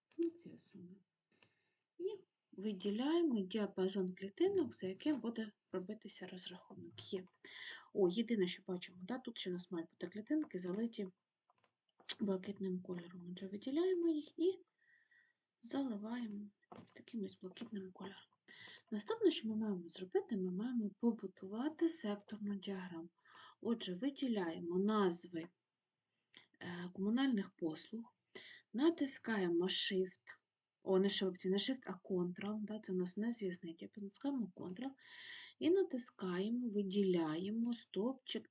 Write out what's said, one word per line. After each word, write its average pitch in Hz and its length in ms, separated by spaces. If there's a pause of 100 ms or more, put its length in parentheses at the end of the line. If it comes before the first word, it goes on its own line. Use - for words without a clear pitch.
(160)
функція - 420 (140)
суми. 185 240 (1000)
І 381 200 (340)
виділяємо 220 880
діапазон 190 720
клітинок, 330 600
за - 120
яким 233 340
буде 220 320 (200)
робитися 190 540
розрахунок. - 880
Є. 190 120 (680)
О, 190 160
єдине, 214 380
що - 200
бачимо, 180 360
да, 240 160
тут 240 200
ще - 120
у - 20
нас 180 180
мають 170 200
бути - 160
клітинки, 214 520
залиті 196 500 (1120)
блакитним 190 600
кольором. 175 500
Отже, 185 160
виділяємо 330 600
їх 302 300
і 370 220 (1040)
заливаємо 226 880 (420)
таким - 320
ось 190 160
блакитним 190 520
кольором. 190 240 (760)
Наступне, 403 400
що - 180
ми 220 80
маємо 196 320
зробити, 196 480
ми 185 160
маємо 214 380 (100)
побудувати 233 880
секторну 202 640
діаграму. 185 540 (520)
Отже, 226 340
виділяємо 180 840
назви, 180 680 (1120)
е, 175 340
комунальних 220 560
послуг, - 640 (580)
натискаємо 220 920
Shift, - 720 (460)
о, 190 160
не 196 100
Shift, 185 380
не 190 100
Shift, 262 300
а 190 60
Ctrl, 185 680
да, 214 180
це 202 140
у 185 40
нас 180 200
не 226 160
зв'язник, 180 640
натискаємо 208 600
Ctrl 208 340 (680)
і 285 120
натискаємо, 240 1000
виділяємо 196 1040
стовпчик, - 760